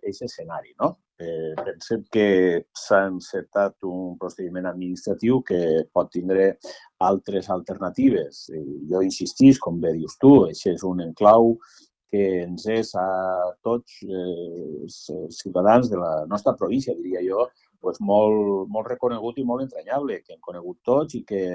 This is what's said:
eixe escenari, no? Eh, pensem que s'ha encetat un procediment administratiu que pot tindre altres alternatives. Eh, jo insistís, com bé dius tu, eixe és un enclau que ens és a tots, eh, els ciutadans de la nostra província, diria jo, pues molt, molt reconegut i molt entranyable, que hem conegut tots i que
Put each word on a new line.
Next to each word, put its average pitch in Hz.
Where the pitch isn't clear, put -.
eixe 101
escenari, -
no? 170
Eh, 80
pensem 98
que 92
s'ha 98
encetat 95
un 90
procediment 92
administratiu 90
que 82
pot 87
tindre 95
altres 95
alternatives. 92
Eh, 76
jo 92
insistís, 131
com 85
bé 82
dius 78
tu, 139
eixe 85
és 87
un 90
enclau 113
que 95
ens 90
és 113
a 92
tots, 120
eh, 85
els 80
ciutadans 104
de 101
la 80
nostra -
província, 123
diria 90
jo, 101
pues 92
molt, 104
molt 110
reconegut 120
i 131
molt 127
entranyable, 127
que -
hem 78
conegut 90
tots 139
i -
que 95